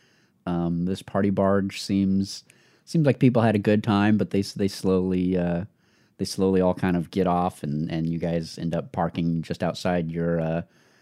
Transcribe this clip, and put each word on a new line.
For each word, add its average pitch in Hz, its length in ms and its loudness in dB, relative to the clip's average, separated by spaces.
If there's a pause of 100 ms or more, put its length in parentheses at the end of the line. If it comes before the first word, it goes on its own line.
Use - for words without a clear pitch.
(460)
Um, 87 380 -2
this 92 180 -4
party 101 280 0
barge 98 500 2
seems, 98 640 0 (400)
seems 156 220 0
like 127 120 4
people 123 240 4
had 110 120 4
a 107 60 2
good 107 220 4
time, 104 360 4
but 92 120 -2
they 98 100 0
s-, 98 120 -6
they 101 160 -2
slowly, 92 680 0
uh, 87 280 -2 (540)
they 98 60 -4
slowly 95 360 2
all 90 140 4
kind 90 220 0
of 82 140 -4
get 92 160 0
off, 87 360 0
and, 76 280 -4
and 82 180 -4
you 82 100 -4
guys 82 400 -4
end 85 160 -4
up 82 180 -6
parking 85 500 -2
just - 200 -8
outside 87 500 -2
your, 85 280 -2
uh, 82 220 -2 (400)